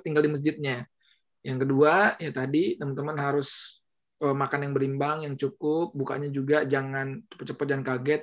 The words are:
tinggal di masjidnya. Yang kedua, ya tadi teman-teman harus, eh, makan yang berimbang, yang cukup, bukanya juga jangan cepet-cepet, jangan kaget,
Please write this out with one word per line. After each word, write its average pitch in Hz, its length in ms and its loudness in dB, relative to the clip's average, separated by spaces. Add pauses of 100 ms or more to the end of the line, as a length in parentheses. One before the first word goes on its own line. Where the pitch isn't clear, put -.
tinggal 151 180 4
di 151 80 4
masjidnya. 143 540 -2 (560)
Yang 127 240 -4
kedua, 151 560 6
ya 160 80 -6
tadi 139 480 0
teman-teman 143 400 -4
harus, 143 640 -2 (400)
eh, 139 160 2
makan 143 320 -2
yang 139 80 -4
berimbang, 139 480 0
yang 143 160 -6
cukup, 151 560 -2
bukanya 139 320 -4
juga 139 400 2
jangan 135 640 -2
cepet-cepet, - 400 -6
jangan 139 160 -2
kaget, 135 340 0